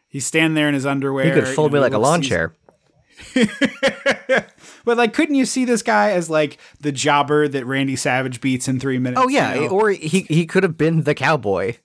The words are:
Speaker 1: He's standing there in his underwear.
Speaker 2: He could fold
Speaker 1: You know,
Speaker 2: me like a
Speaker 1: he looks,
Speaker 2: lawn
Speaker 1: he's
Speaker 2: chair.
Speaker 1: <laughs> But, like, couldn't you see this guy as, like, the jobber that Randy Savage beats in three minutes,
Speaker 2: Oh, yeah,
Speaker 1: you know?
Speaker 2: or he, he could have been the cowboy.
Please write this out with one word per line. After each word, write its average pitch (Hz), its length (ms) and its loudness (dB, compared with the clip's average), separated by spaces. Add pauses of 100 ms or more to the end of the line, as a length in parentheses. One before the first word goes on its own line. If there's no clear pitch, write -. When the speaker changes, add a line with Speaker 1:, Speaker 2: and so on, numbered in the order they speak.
Speaker 1:
He's 139 160 -10
standing 160 300 0
there 151 120 0
in 147 60 0
his 135 140 -4
underwear. 139 380 -2
Speaker 2:
He 135 60 2
could 135 160 2
fold 151 240 0
Speaker 1:
You 143 80 2
know, 131 80 4
Speaker 2:
me 135 40 -2
like - 20 -
a 113 40 -2
Speaker 1:
he - 20 0
looks, 127 100 4
Speaker 2:
lawn 170 120 2
Speaker 1:
he's 135 80 -4
Speaker 2:
chair. 82 260 -2 (800)
Speaker 1:
<laughs> - 1080 0 (380)
But, 233 140 0
like, 233 160 2
couldn't 302 220 0
you 262 100 2
see 254 200 -2
this 233 180 0
guy 208 280 2
as, 175 160 0
like, 156 300 0 (220)
the 147 120 -2
jobber 143 560 2
that 135 200 -4
Randy 135 280 -2
Savage 127 460 -2
beats 131 260 -2
in 131 120 -2
three 131 180 -2
minutes, 127 260 -2
Speaker 2:
Oh, 254 40 4
yeah, 220 260 0
Speaker 1:
you 131 80 -2
know? - 80 -2
Speaker 2:
or 202 220 2
he, 180 300 -2
he 165 260 0
could 190 160 0
have 170 120 -2
been 160 280 0
the 147 100 0
cowboy. 113 720 -2